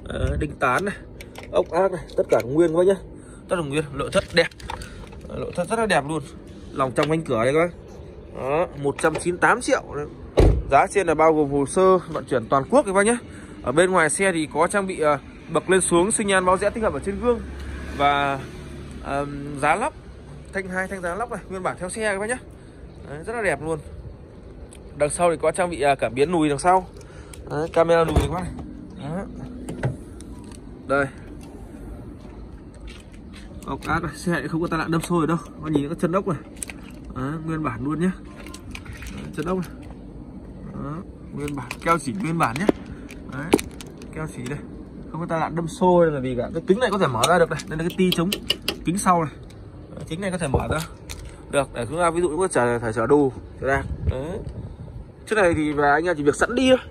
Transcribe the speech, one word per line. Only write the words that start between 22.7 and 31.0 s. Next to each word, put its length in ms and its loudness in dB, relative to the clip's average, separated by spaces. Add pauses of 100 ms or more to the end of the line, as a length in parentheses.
Đấy, 160 -10
rất 80 -8
là 80 -4
đẹp 200 0
luôn. 180 -4 (1160)
Đằng 120 2
sau 220 2
thì 100 0
có 100 4
trang 180 0
bị, 120 -4
à, 140 6
cảm 180 -2
biến 180 2
lùi 180 4
đằng 100 0
sau. 280 4 (640)
Đấy, 240 -2
camera 300 6
lùi 120 2
các 180 4
bác 80 -2
này. 100 -6 (520)
Đó. 200 -6 (1600)
Đây. 180 2 (2500)